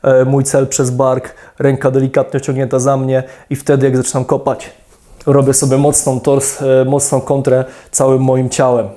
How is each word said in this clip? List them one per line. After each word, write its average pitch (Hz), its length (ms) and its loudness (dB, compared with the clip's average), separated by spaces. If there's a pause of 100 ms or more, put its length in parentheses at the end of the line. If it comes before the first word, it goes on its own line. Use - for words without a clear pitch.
e, 131 220 4
mój 135 200 2
cel 135 220 0
przez 135 240 -2
bark, 131 440 -2 (240)
ręka 135 320 0
delikatnie 135 500 0
ociągnięta 131 380 -2
za 135 180 0
mnie 131 260 -2 (280)
i 123 60 -4
wtedy, 139 300 0
jak 127 100 2
zaczynam 127 280 -2
kopać, - 460 -4 (560)
robię 139 280 2
sobie 135 240 0
mocną 143 420 0
tors-, 139 420 -2 (200)
e, - 20 2
mocną 135 360 0
kontrę 131 440 0 (260)
całym 135 320 2
moim 131 260 0
ciałem. 123 480 0